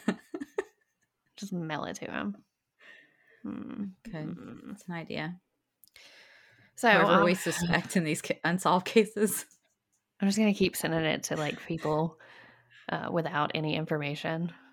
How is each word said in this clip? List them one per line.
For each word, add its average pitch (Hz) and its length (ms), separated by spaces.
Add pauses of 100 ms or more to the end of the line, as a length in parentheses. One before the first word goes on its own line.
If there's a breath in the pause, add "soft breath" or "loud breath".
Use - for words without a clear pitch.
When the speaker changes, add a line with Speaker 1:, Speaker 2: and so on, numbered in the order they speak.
Speaker 1:
<laughs> - 1300
Speaker 2:
Just 196 140
mail 160 340
it - 100
to - 160
'em. 202 260 (1040 soft breath)
Hmm. - 440 (180)
Speaker 1:
Good. 220 100 (240)
Speaker 2:
Hmm. - 340
Speaker 1:
It's - 160
an 180 60
idea. 165 460 (1400 soft breath)
Speaker 2:
So, 240 140
Speaker 1:
Whoever 185 340
we 175 80
Speaker 2:
um, 185 60
Speaker 1:
suspect 175 580
in 175 80
these 156 180
ca-, - 220
unsolved 175 440
cases. 208 580 (760)
Speaker 2:
I'm 196 80
just 196 100
gonna 208 160
keep 190 220
sending 160 300
it 151 180
to, 156 120
like, 151 300
people, 160 540 (720 soft breath)
uh, - 220
without 151 440
any 156 200
information 160 760 (220 soft breath)